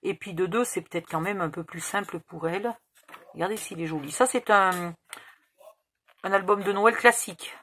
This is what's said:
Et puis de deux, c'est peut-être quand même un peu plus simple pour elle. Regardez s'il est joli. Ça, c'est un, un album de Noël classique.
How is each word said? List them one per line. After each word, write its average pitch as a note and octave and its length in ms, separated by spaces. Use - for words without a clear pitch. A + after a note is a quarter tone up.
Et F#3+ 120
puis F#3+ 180
de F3 140
deux, A3 180
c'est G#3 160
peut-être E3 260
quand D#3+ 140
même F#3+ 220
un D#3+ 80
peu E3 120
plus E3 180
simple F#3+ 400
pour E3 280
elle. G3+ 260
Regardez F#3+ 240
s'il F#3 240
est E3 40
joli. D3+ 240
Ça, - 140
c'est B3+ 240
un, F3+ 460
un F#3+ 100
album G3 300
de G3 100
Noël G#3 240
classique. - 680